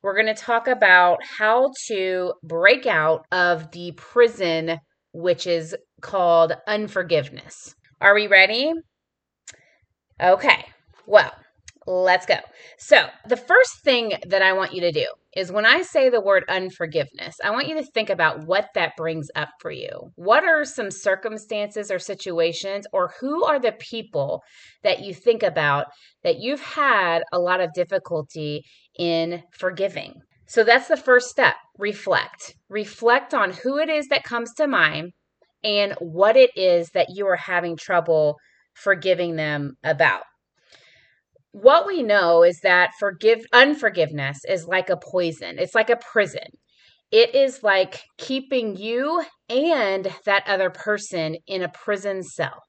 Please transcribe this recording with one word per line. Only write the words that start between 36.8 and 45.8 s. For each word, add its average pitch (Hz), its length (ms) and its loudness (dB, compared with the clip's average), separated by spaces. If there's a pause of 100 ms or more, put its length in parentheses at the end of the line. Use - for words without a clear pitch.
that 185 180 0
you 196 180 -6
are 185 80 2
having 175 400 -4
trouble 160 600 0 (360)
forgiving 180 600 -2
them 147 380 -6 (100)
about. 143 400 0 (1300)
What 269 360 4
we 349 160 -4
know 175 400 4
is 175 200 2
that 180 360 2
forgive-, 214 540 0
unforgiveness 175 920 0
is 165 200 -4
like 185 240 -4
a 180 80 0
poison. 165 600 -6
It's 180 160 -6
like 220 160 0